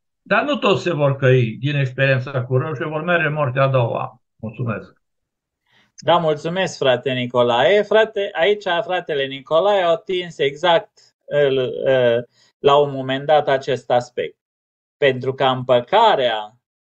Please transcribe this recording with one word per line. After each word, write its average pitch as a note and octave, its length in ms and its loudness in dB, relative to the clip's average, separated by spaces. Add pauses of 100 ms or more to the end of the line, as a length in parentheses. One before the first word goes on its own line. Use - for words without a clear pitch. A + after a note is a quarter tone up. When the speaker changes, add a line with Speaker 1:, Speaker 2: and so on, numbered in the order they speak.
(220)
Speaker 1:
Dar A3 220 0
nu C#4+ 120 -2
toți - 260 0
se F3 100 -2
vor C#3+ 240 0
căi B2+ 440 2
din C#3+ 160 -2
experiența C3+ 680 -2
cu B2+ 120 -2
rău D3 180 -2
și C3+ 80 -8
vor D#3 200 -4
merge E3+ 240 0
în D3 60 0
moartea C#3 300 0
a C3+ 60 4
doua. - 540 -2 (140)
Mulțumesc. A2 680 -8 (920)
Speaker 2:
Da, D#3 200 2
mulțumesc, E3+ 600 -2
frate C3 340 0
Nicolae. B2 680 2
Frate, G#3 500 0
aici G3+ 320 0 (200)
fratele E3+ 420 -4
Nicolae E3 560 0
a E3+ 60 0
atins F3 500 -4
exact, D3+ 520 0 (380)
el, C3+ 580 0
eh, B2 320 2 (400)
la C#3 180 4
un C#3+ 140 4
moment C3+ 360 -6
dat D3 220 2
acest C3+ 420 -4
aspect. A#2+ 460 -2 (600)
Pentru C3 380 0
ca C3+ 160 0
împăcarea B2+ 1080 0 (280)